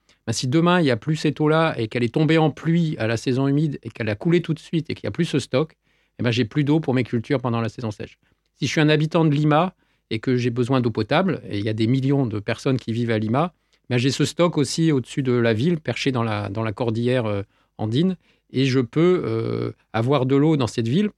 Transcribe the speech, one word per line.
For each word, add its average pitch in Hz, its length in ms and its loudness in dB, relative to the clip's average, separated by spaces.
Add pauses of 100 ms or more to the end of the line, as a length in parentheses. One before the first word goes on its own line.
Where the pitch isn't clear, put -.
(260)
Ben, 117 80 -2
si - 120 -4
demain, 170 320 4
il 175 60 2
n'y 139 60 4
a 120 80 2
plus 156 180 -2
cette 151 240 -2
eau-là 156 380 2
et 117 100 -2
qu'elle 120 160 -2
est 117 80 -2
tombée 160 240 2
en 156 140 4
pluie 160 480 -2
à 113 80 -2
la 113 100 0
saison 131 320 0
humide 143 340 0
et - 60 -10
qu'elle 113 220 -6
a 104 40 0
coulé 170 280 0
tout 165 100 -4
de 151 60 -4
suite - 320 -4
et - 40 -4
qu'il - 120 -10
n'y - 20 -2
a - 40 -6
plus 175 120 -2
ce 160 140 -2
stock, 135 360 -2 (440)
eh - 40 -4
ben, 120 80 0
j'ai 120 140 2
plus 147 200 -2
d'eau 147 160 2
pour 147 120 -2
mes 123 120 2
cultures 123 360 -2
pendant 117 220 -2
la 113 80 -2
saison 117 200 -8
sèche. - 280 -14 (380)
Si 147 100 -4
je 113 40 -2
suis - 120 0
un 151 80 4
habitant 156 340 2
de 160 60 4
Lima 151 440 2 (360)
et 110 100 -4
que 131 160 0
j'ai 123 140 0
besoin 127 300 0
d'eau 120 120 0
potable, 147 560 0
et 104 100 -6
il 101 60 -6
y 110 40 0
a 110 40 -2
des 110 160 0
millions 135 380 2
de 107 120 -4
personnes 120 380 -2
qui 120 160 -6
vivent 117 180 -2
à 110 80 2
Lima, 120 340 0 (380)
ben, 123 80 0
j'ai 127 140 0
ce - 120 0
stock 170 320 0
aussi 156 360 0
au-dessus 135 320 -2
de 127 80 0
la 117 200 4
ville, 151 280 0
perché 131 320 -4
dans 123 100 0
la, 104 260 -2
dans 104 140 -4
la 110 100 -4
cordillère, 120 540 -2
euh, 104 160 -2 (340)
andine, 135 400 0 (360)
et 131 140 0
je 131 120 2
peux, 160 460 2
euh, 117 480 -4 (200)
avoir 127 340 0
de 131 100 2
l'eau 151 200 4
dans 127 120 0
cette 113 180 -2
ville 196 320 0